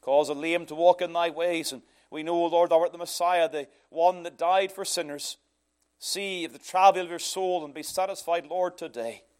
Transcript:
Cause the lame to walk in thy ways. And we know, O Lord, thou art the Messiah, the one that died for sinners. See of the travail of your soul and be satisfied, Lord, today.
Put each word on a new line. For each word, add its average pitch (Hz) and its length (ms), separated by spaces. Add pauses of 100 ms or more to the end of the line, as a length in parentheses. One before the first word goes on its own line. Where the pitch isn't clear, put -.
Cause 139 280
the 147 60
lame 165 320
to 151 80
walk 180 280
in 170 100
thy 170 160
ways. 165 420
And 123 120 (280)
we 156 120
know, 170 220
O - 20
Lord, 170 240
thou 165 100
art 175 120
the 170 60
Messiah, 175 500
the 151 200 (220)
one 175 320
that 175 160
died 185 340
for 196 140
sinners. 147 500 (640)
See 190 460
of 139 80
the 139 60
travail 185 460
of 170 40
your 170 100
soul 180 460
and 143 80
be 151 100
satisfied, 175 640
Lord, 175 300
today. 117 460 (180)